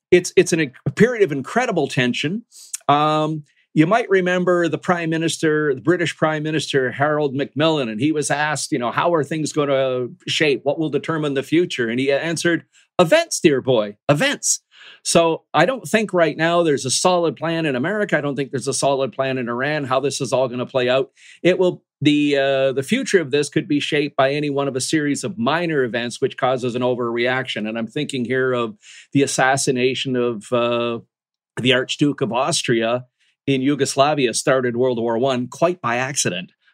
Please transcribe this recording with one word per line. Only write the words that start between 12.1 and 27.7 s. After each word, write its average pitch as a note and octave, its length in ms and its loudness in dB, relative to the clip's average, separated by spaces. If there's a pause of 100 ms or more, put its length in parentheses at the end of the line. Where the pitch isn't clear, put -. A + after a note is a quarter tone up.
answered, D#3+ 540 -2 (340)
"Events, D#4 400 4
dear C#3 200 4
boy, A2 380 0 (100)
events." F3 540 0 (420)
So E3 400 2 (100)
I D#3 120 4
don't B3 220 -2
think G#3+ 260 -2
right D#3+ 220 2
now E3+ 280 2
there's C#3 220 0
a B2+ 60 -4
solid F3 440 0
plan E3 300 -4
in C#3 100 -2
America. F3 420 0
I D3 40 -2
don't C#3+ 140 -4
think C3 160 -4
there's C3 160 -6
a C3 60 0
solid C3+ 380 0
plan C3+ 260 -2
in A#2+ 120 -4
Iran, C#3 340 -2
how C3 160 0
this C3+ 220 -2
is A#2+ 100 -6
all C3 160 2
gonna B2 180 -6
play B2 240 0
out. C3 220 0 (320)
It F3+ 160 4
will, F3+ 240 0 (160)
the, D3 380 2
uh, C3+ 340 2
the C3 120 -2
future G#3+ 360 0
of C#3+ 120 -6
this D3 180 0
could - 180 -4
be D3 120 0
shaped C#3+ 360 -2
by C3+ 160 2
any D3 180 -2
one C#3 180 -2
of B2+ 80 -4
a B2+ 60 -4
series D3 420 -2
of G2+ 140 -8
minor D3+ 460 0
events A#2 380 -4
which C3 160 -2
causes B2+ 360 -2
an B2 100 -4
overreaction. A#2+ 840 -2
And A2+ 100 -6